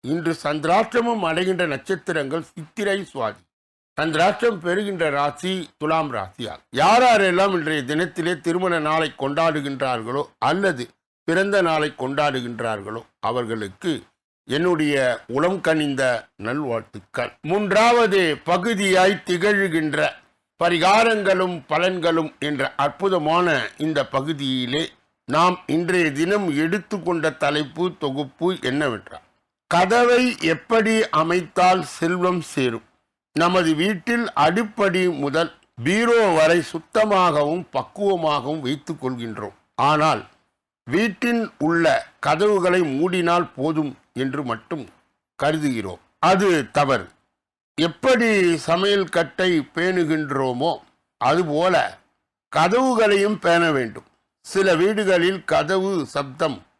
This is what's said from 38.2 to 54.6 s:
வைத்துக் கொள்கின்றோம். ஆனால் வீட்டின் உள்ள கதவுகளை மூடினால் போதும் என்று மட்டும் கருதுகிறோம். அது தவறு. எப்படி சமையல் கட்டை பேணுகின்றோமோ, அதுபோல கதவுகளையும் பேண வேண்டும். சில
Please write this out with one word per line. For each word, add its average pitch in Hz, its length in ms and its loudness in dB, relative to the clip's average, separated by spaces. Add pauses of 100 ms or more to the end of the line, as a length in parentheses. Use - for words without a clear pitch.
வைத்துக் 143 420 -6
கொள்கின்றோம். 117 540 -8 (260)
ஆனால் 151 400 2 (640)
வீட்டின் 226 560 0 (160)
உள்ள 165 280 0 (340)
கதவுகளை 180 720 2
மூடினால் 170 640 0
போதும் 151 400 -2 (200)
என்று 135 300 -4
மட்டும் 120 400 -8 (540)
கருதுகிறோம். 135 680 -2 (140)
அது 190 300 4 (220)
தவறு. 135 380 0 (680)
எப்படி 233 500 2 (300)
சமையல் 190 500 0
கட்டை 175 420 -2 (240)
பேணுகின்றோமோ, 156 1000 -2 (480)
அதுபோல 160 540 2 (800)
கதவுகளையும் 208 840 2
பேண 170 320 2
வேண்டும். 127 380 -4 (360)
சில 190 300 2